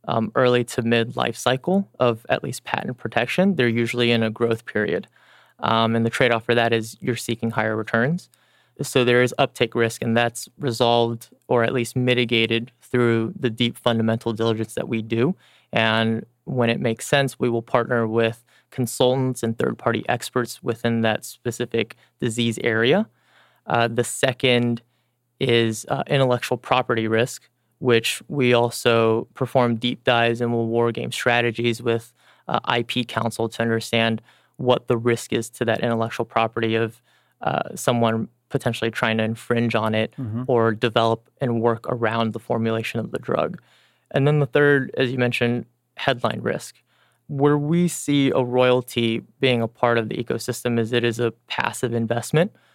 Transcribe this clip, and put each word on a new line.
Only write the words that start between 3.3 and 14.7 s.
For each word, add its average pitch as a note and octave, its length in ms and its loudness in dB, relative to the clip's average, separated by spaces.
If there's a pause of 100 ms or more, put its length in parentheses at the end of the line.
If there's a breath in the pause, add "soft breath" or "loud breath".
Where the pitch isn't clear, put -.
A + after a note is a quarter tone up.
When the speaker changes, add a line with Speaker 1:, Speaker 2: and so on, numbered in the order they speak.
Speaker 1:
they're B2 120 2
usually A#2 420 0
in A#2 120 2
a A2 80 0
growth A#2 360 -2
period. G2+ 400 -2 (540 soft breath)
Um, A2+ 360 2
and A2+ 80 2
the A2+ 60 0
trade-off A#2 340 2
for A#2+ 100 2
that A#2 180 2
is A2 280 -2
you're B2 160 -4
seeking A2+ 360 -6
higher A2 240 -2
returns. A#2 520 -2 (540 soft breath)
So C3 220 2
there B2 180 4
is A#2+ 160 2
uptake B2+ 360 0
risk, A#2 280 0
and A2+ 140 0
that's A#2 320 -2 (100)
resolved A#2 680 0 (180)
or A#2+ 180 2
at A2+ 80 0
least B2 240 -2
mitigated A#2+ 760 0 (120)
through A#2 560 2
the B2+ 120 0
deep A#2 280 -2
fundamental A2+ 540 0
diligence A2 420 -2